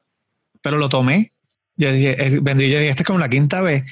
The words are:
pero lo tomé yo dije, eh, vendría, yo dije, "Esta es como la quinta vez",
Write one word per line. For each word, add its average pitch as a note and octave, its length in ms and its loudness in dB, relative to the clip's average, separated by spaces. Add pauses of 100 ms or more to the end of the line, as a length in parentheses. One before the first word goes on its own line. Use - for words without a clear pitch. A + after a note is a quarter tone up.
(600)
pero D3 160 -4
lo C#3+ 120 -2
tomé C#3 420 0 (480)
yo C#3 140 0
dije, C3+ 180 2 (160)
eh, C#3 140 2
vendría, C#3 280 0
yo C#3+ 100 2
dije, D3+ 100 0
"Esta C3+ 140 -2
es - 40 -8
como F#3 120 0
la D3 100 -2
quinta C#3+ 320 0
vez", D3 300 0